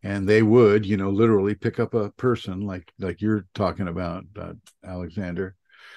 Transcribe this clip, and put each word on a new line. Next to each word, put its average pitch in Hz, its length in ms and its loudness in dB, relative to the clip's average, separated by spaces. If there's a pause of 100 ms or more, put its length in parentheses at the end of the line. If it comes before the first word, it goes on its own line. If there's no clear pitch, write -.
And 98 260 -4
they 110 140 6
would, 107 440 6
you 104 100 0
know, 98 140 -2
literally 104 440 2
pick - 260 -4
up 110 120 -2
a 104 200 -2
person 113 480 -4
like, 95 380 -10
like 87 220 -8
you're 104 340 -2
talking 92 340 -4
about, 87 360 -6 (160)
uh, 85 120 -12 (320)
Alexander, 92 720 -8 (400)